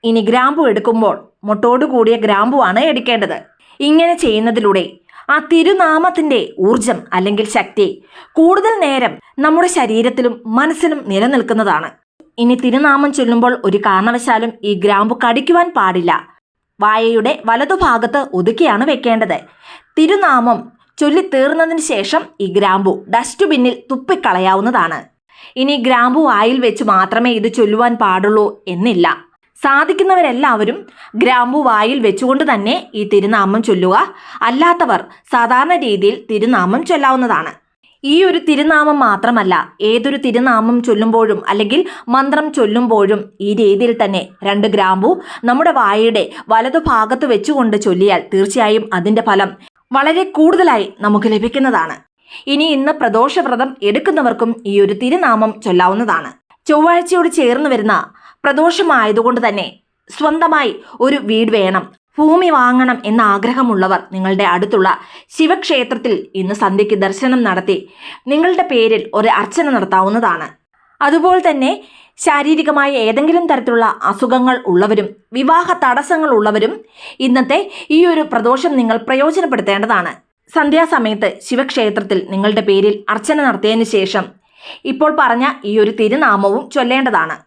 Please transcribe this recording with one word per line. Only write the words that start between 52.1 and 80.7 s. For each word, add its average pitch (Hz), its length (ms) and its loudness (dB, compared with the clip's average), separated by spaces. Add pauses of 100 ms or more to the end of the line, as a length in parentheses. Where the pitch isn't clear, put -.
ഇനി 294 200 0 (100)
ഇന്ന് 277 160 -2
പ്രദോഷവ്രതം 247 800 -2 (120)
എടുക്കുന്നവർക്കും 240 680 0 (140)
ഈ 196 140 -4
ഒരു 196 220 2
തിരുനാമം 247 480 0 (140)
ചൊല്ലാവുന്നതാണ്. 180 640 0 (360)
ചൊവ്വാഴ്ചയോട് 339 720 2
ചേർന്ന് 269 320 0
വരുന്ന 214 240 0 (500)
പ്രദോഷമായതുകൊണ്ട് 262 1040 2
തന്നെ 202 180 -4 (500)
സ്വന്തമായി 311 560 0 (320)
ഒരു 285 140 0 (100)
വീട് 220 300 0
വേണം, 190 260 0 (340)
ഭൂമി 330 380 4
വാങ്ങണം 254 420 2 (120)
എന്ന 233 100 2 (140)
ആഗ്രഹമുള്ളവർ 202 640 0 (140)
നിങ്ങളുടെ 190 400 -2
അടുത്തുള്ള 190 340 0 (480)
ശിവക്ഷേത്രത്തിൽ 262 760 -2 (280)
ഇന്ന് 190 220 -4
സന്ധ്യയ്ക്ക് 202 420 0
ദർശനം 247 420 -2
നടത്തി 185 300 -2 (560)
നിങ്ങളുടെ 349 400 2
പേരിൽ 226 300 2 (160)
ഒരു 220 120 2 (100)
അർച്ചന - 260 -2 (100)
നടത്താവുന്നതാണ്. 190 720 0 (600)
അതുപോലെ 339 420 4
തന്നെ 277 220 0 (540)
ശാരീരികമായ 294 640 0 (160)
ഏതെങ്കിലും 311 440 2
തരത്തിലുള്ള 240 360 0 (240)
അസുഖങ്ങൾ 254 460 0 (160)
ഉള്ളവരും 202 360 0 (300)
വിവാഹ 320 280 2 (180)
തടസ്സങ്ങൾ 285 520 0
ഉള്ളവരും 214 380 0 (520)
ഇന്നത്തെ 262 320 2 (380)
ഈ - 20 4 (140)
ഒരു 311 200 0
പ്രദോഷം 262 480 0
നിങ്ങൾ 226 180 0 (100)
പ്രയോജനപ്പെടുത്തേണ്ടതാണ്. 233 1040 0 (440)
സന്ധ്യാസമയത്ത് 285 760 0 (180)